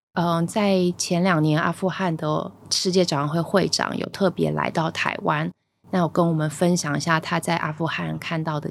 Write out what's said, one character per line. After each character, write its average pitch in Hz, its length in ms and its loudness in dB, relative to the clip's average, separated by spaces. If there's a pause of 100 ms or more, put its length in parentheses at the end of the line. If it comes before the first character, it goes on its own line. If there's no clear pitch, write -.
(160)
嗯， 170 300 2
在 190 520 2
前 175 260 0
两 180 180 4
年， 156 180 4
阿 175 120 2
富 185 160 -2
汗 175 300 -2
的 156 340 -4 (180)
世 - 220 0
界 180 140 4
展 170 140 0
望 147 100 0
会 165 100 0
会 165 280 2
长 - 300 -2
有 - 120 -4
特 190 200 0
别 156 220 0
来 156 180 0
到 165 220 -2
台 - 320 -4
湾， 160 260 0 (400)
那 190 100 0
有 170 80 4
跟 170 200 2
我 170 40 2
们 156 160 0
分 175 300 2
享 147 180 -4
一 147 40 -2
下 160 200 2
他 170 200 -2
在 170 160 0
阿 156 160 -2
富 156 160 -4
汗 156 320 -4
看 160 240 -4
到 156 160 -4
的 156 120 -6